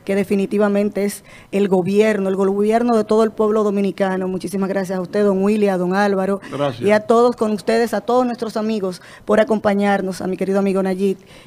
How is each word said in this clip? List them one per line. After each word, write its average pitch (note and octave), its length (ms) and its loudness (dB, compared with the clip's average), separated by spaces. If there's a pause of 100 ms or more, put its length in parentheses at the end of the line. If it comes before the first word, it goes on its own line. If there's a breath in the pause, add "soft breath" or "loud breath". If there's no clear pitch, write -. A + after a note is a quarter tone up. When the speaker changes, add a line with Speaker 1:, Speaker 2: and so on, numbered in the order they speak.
Speaker 1:
que G3 120 -2
definitivamente G3+ 880 0
es - 180 -8 (280 loud breath)
el G3+ 160 2
gobierno, G3 600 2
el F#3+ 80 0
gobierno G#3+ 640 2
de G#3+ 60 2
todo G#3+ 200 2
el A3 80 0
pueblo G#3+ 320 0
dominicano. G3 640 0
Muchísimas F#3+ 400 -4
gracias F#3+ 300 -4
a F#3 40 -4
usted, G3+ 240 -2
don F#3+ 180 2
Willy, G#3 240 2
a F#3+ 100 0
don F3+ 160 -2
Álvaro, G3 480 0 (100)
Speaker 2:
Gracias. C3+ 300 -4
Speaker 1:
y G3+ 100 2
a G#3+ 100 4
todos A#3 340 2
con A3 160 -2
ustedes, A3+ 420 0
a G#3 80 -2
todos B3 240 0
nuestros A#3 320 -6
amigos, G#3+ 460 -4 (220 loud breath)
por G#3+ 140 4
acompañarnos, G3+ 800 0
a - 60 -4
mi F#3 100 -4
querido F#3+ 200 -2
amigo G3 240 0
Nayib, F#3+ 360 -2 (300 loud breath)